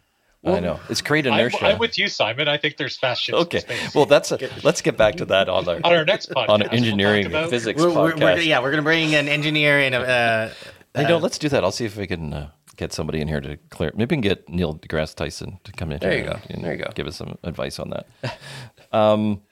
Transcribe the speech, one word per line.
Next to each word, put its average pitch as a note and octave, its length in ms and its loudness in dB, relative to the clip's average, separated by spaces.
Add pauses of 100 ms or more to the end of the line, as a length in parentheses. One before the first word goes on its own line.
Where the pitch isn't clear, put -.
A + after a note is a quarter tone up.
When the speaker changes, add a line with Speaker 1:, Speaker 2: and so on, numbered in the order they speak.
(440)
Speaker 1:
I - 80 -2
Speaker 2:
Well, F#3+ 100 0
Speaker 1:
know. F2 260 -4
It's - 140 -4
create D3+ 240 0
Speaker 3:
I'm, B2 80 2
Speaker 1:
inertia. - 320 0
Speaker 3:
I'm G#3 120 4
with A#3 200 2
you, F3+ 100 0
Simon. B2+ 400 -2
I D3 80 0
think D3 220 -4
there's C3+ 180 -6
fast B2 260 -2
ships A#2 160 -2
Speaker 1:
Okay. E3+ 200 0
Speaker 3:
in - 60 -4
space. A#2+ 300 -6
Speaker 1:
Well, D3 120 6
that's - 260 4
a, C3+ 60 -2 (260)
let's C3+ 160 2
get D#3 160 -2
back G#2+ 200 4
to - 100 -6
that F#2+ 240 4
on F2+ 180 0
our, F2 80 0
Speaker 3:
On A#2+ 160 2
our E3 140 4
next G3+ 260 -2
Speaker 1:
on C3+ 120 0
an G#2+ 40 0
Speaker 3:
podcast, G#2 220 4
we'll A#2+ 80 0
Speaker 1:
engineering G#2 460 4
Speaker 3:
talk F2 80 -4
about D#3+ 180 -2
Speaker 1:
physics A#2 320 0
Speaker 4:
We're, F3 100 4
we're, E3 200 4
Speaker 1:
podcast. D#3+ 80 -4 (160)
Speaker 4:
we're, E3+ 40 0
yeah, D3+ 220 2
we're C3+ 80 0
gonna D3+ 120 0
bring D#3 320 2
an C#3+ 140 2
engineer D3 520 2
and C3 140 2
a, B2 60 2
uh, A#2 520 2 (420)
Speaker 1:
Hey, C#3 140 0
no, E3+ 80 6
Speaker 4:
uh, D#3+ 40 0
Speaker 1:
let's - 180 -2
do D3+ 120 -2
that. A#2+ 120 2
I'll F#2 100 2
see - 120 -4
if G#2 140 -4
we G2+ 80 -4
can, E2 260 -4
uh, D2 180 -8 (260)
get D#2+ 160 -6
somebody D#2 280 -4
in D2+ 80 -2
here D2+ 120 -2
to C#2 160 -8 (140)
clear. D#2+ 240 -4
Maybe A#2+ 220 0
we - 0 -
can C#3+ 60 0
get G2 260 -2
Neil E2 300 -2
deGrasse - 360 -4
Tyson - 500 -8
to G2 80 -18
come D#2 200 -8
in D2 60 -6
Speaker 2:
There F2+ 140 -2
Speaker 1:
here - 120 0
Speaker 2:
you - 60 -6
go. - 80 -6 (120)
Speaker 1:
and - 140 -10
Speaker 2:
There D#2+ 100 -4
you - 100 -8
go. - 100 -8
Speaker 1:
give C#2+ 120 -6
us - 100 -10
some E2+ 260 -12
advice C#2+ 360 -8
on - 120 -8
that. - 160 -10 (160)
<laughs> - 160 -8 (540)
Um, G#2+ 600 2